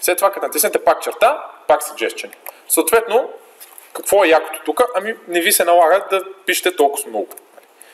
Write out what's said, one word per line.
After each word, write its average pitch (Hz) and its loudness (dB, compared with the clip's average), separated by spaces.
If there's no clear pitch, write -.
След 185 -2
това, 196 2
като 160 -8
натиснете 160 -2
пак 160 2
черта, 262 0
пак 147 2
suggestion. - -8
Съответно, 226 0
какво 196 2
е 165 4
якото 156 2
тук? 156 0
Ами 208 -4
не 175 -2
ви 196 0
се 196 2
налага 175 4
да 185 -2
пишете 180 -2
толкова 139 0
много. 107 -8